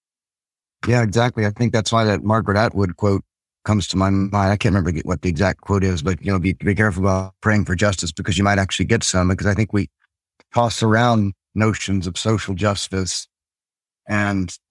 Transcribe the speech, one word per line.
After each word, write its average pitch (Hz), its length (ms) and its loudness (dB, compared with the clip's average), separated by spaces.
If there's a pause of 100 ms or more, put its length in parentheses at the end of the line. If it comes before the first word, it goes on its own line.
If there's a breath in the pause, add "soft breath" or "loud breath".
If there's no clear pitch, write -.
(880)
Yeah, 120 160 4
exactly. 113 420 0
I 104 60 0
think 113 220 -2
that's 110 180 0
why 113 140 2
that 101 180 0
Margaret 104 340 0
Atwood 101 400 0
quote 98 260 0 (420)
comes 107 240 0
to - 80 -2
my 95 120 2
mind. 98 420 2
I 104 60 2
can't 98 160 0
remember 87 300 0
what - 180 -4
the 92 80 -2
exact 85 320 0
quote 98 220 0
is, 92 180 0
but, 90 240 -2
you 101 60 -2
know, 95 80 0
be, 90 140 0
be 101 200 -2
careful 101 300 0
about 95 360 0
praying 107 260 2
for 90 100 -2
justice, 92 360 -2
because 92 240 -4
you 98 80 2
might 101 140 4
actually 95 300 -2
get 113 160 0
some, 92 240 0
because 92 180 -2
I 101 80 2
think 104 200 -2
we 98 160 0 (640)
toss 120 260 0
around 110 520 2 (200)
notions 98 540 -2
of 90 100 -8
social 104 380 -2
justice 95 720 -4 (800)
and, 101 500 -2 (140)